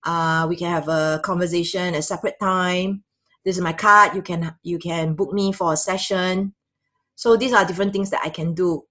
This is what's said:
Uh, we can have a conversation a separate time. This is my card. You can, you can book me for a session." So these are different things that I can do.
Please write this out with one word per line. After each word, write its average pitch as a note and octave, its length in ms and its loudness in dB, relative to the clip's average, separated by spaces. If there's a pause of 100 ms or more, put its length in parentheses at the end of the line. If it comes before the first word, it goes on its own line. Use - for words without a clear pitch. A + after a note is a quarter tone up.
Uh, E3 460 0
we F3 60 -2
can F3 160 -4
have D3+ 160 -2
a D#3 360 0
conversation F3 720 -2
a D#3 60 -2
separate - 380 -6
time. F#3 640 -2 (420)
This F#3 120 0
is F#3 40 -2
my E3 120 -2
card. G#3 420 6
You F#3 60 -4
can, E3+ 420 -6
you F3 160 -6
can E3 340 -2
book F3+ 200 -2
me G3 180 0
for F3 220 0
a D3+ 40 0
session." F#3+ 760 -2 (640)
So A#3 200 4
these B3 180 0
are G3 120 8
different F#3+ 280 -2
things G3 180 -2
that - 120 -2
I D#3+ 60 -6
can E3 240 -4
do. E3+ 380 0